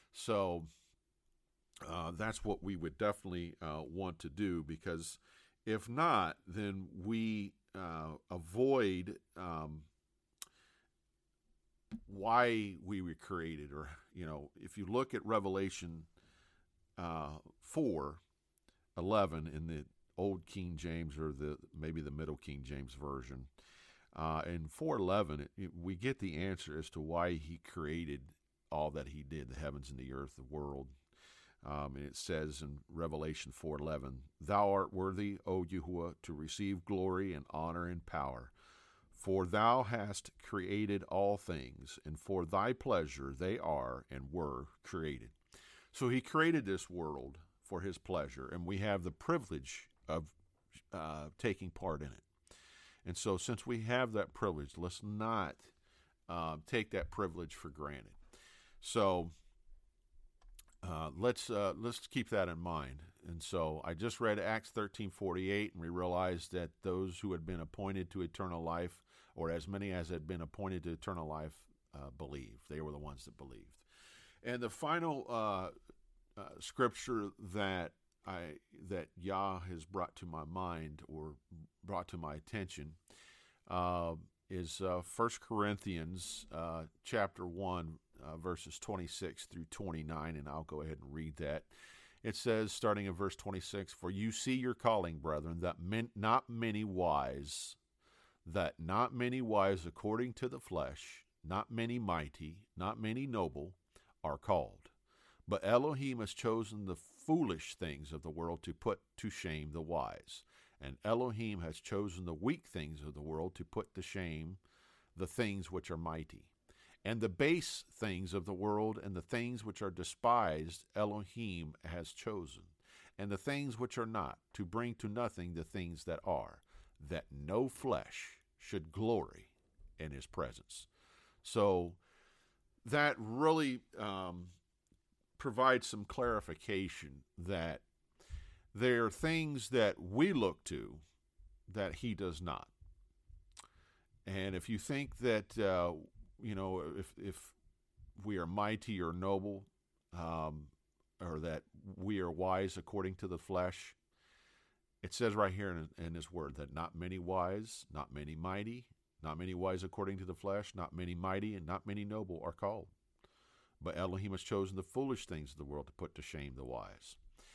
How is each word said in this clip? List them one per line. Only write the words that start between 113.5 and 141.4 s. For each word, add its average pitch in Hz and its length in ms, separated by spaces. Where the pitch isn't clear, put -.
to 87 100
put - 300
to 92 80
shame 85 560
the 90 100
things 98 440
which 92 200
are 85 60
mighty. 80 500
And 110 160
the 110 100
base 151 600
things 92 440
of 92 100
the 101 80
world 104 500
and 98 140
the 87 60
things 120 420
which 104 160
are 98 100
despised 87 920
Elohim 104 800
has 82 260
chosen, 87 540
and 101 120
the 101 80
things 139 400
which 123 180
are 117 100
not, 101 320
to 98 140
bring 113 300
to 113 120
nothing 104 460
the 82 100
things 85 400
that 82 200
are, 65 360
that 80 220
no 85 400
flesh - 680
should 80 340
glory 104 560
in 78 140
his 67 140
presence." - 640
So 92 520
that 147 320
really, 131 640
um, 92 500
provides 127 480
some 104 180
clarification 95 1160
that 85 420
there 120 320
are 104 40
things 160 580
that 113 320
we 117 320
look 104 320
to 62 340